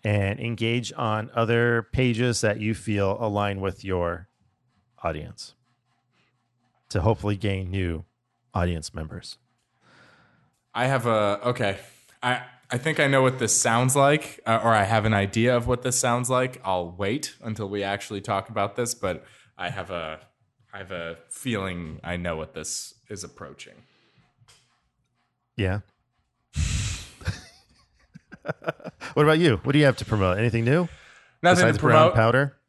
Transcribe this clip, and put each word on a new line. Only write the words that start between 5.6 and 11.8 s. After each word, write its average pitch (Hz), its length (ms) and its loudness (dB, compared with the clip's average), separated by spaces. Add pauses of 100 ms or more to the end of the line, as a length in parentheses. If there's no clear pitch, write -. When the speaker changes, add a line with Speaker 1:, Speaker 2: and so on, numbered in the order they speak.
Speaker 1:
to 95 120 -2
hopefully 104 360 2
gain 95 340 -4
new 87 340 -4 (500)
audience 87 380 -2
members. 80 440 -12 (1400)
Speaker 2:
I 120 120 0
have 131 180 0
a, 107 400 2
okay. 120 320 0 (460)